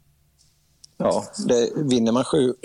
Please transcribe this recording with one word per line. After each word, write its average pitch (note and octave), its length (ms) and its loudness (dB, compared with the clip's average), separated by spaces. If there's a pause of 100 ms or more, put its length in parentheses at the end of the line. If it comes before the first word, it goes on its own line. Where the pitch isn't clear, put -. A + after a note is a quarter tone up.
(960)
Ja, G#2+ 260 0 (240)
det, A#2+ 280 2
vinner B2 360 0
man B2 120 0
sju, B2+ 300 0 (120)